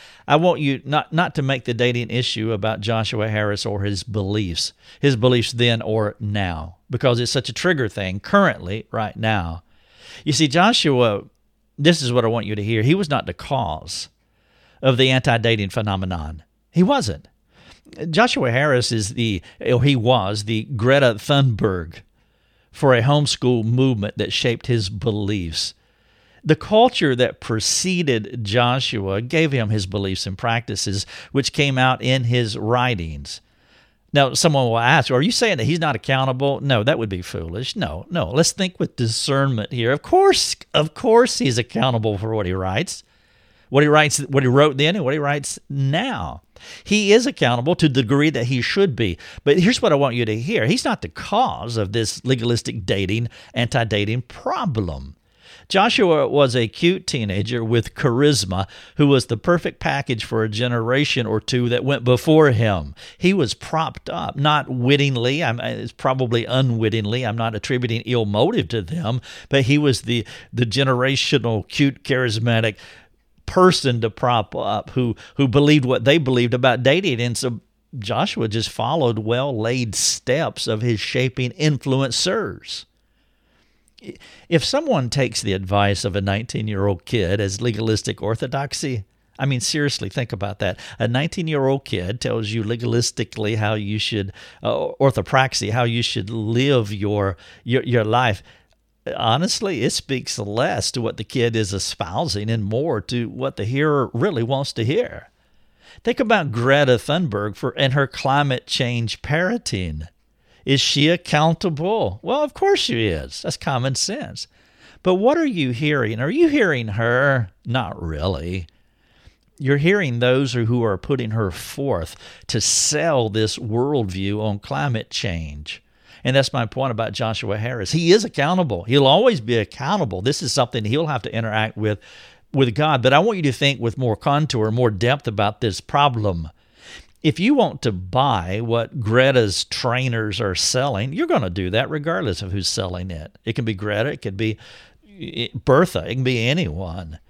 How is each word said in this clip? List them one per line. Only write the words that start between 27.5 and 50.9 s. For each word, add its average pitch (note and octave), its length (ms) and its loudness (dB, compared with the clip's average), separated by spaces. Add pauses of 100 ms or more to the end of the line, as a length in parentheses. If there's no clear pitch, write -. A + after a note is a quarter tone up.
Joshua A2 800 0
gave D3+ 320 0
him A#2 160 0
his G#2+ 160 0
beliefs F#2+ 420 -4
and F#2+ 120 -6
practices, G#2+ 640 -4 (280)
which C3+ 200 0
came C#3 240 0
out B2+ 240 2
in B2+ 240 0
his A#2 320 0
writings. G2+ 840 -2 (680)
Now, C#3 220 4
someone C#3 320 0
will A#2 140 0
ask, B2+ 320 2
"Are C3 120 2
you G3 80 2
saying A3 280 0
that A2 60 -2
he's D#3+ 140 0
not D#3 160 -2
accountable?" C3 640 -2
No, C3 220 2
that B2 160 2
would A2+ 120 -4
be F2+ 120 -6
foolish. F2 540 -8
No, E2+ 340 -6
no. D3+ 200 -2
Let's D#3 220 2
think F#3 280 -6
with - 160 -6
discernment B2+ 760 0
here. A#2+ 220 0
Of D3 80 -2
course, F#4+ 560 2 (160)
of D3+ 220 0
course A#3 460 4
he's B2 180 2
accountable A#2 580 0
for A2 180 -4
what G#2 120 -2
he F#2 80 0
writes, F#2+ 500 -4 (640)
what C#3 160 4
he D3 40 4
writes, D3+ 300 4
what C#3 240 0
he C3 60 2
wrote C#3 300 4
then D#3 180 2
and F3 80 -2
what C3 100 0
he D#3 60 -2
writes C#3+ 380 -4 (100)
now. C#3+ 760 -4 (420)
He G3+ 280 4
is A#3+ 140 6
accountable B2+ 480 0
to E3 140 4
the C3 140 2
degree C#3 280 2
that B2 160 -2
he B2 160 0
should F#3+ 320 0
be. G2 240 -2 (240)
But D3 160 4
here's G#3+ 240 2
what A3 80 2
I D3 60 6
want C#3 180 2
you A#2+ 100 0
to A2 140 -2
hear. C3+ 280 -2
He's A3 180 0
not B3+ 180 -2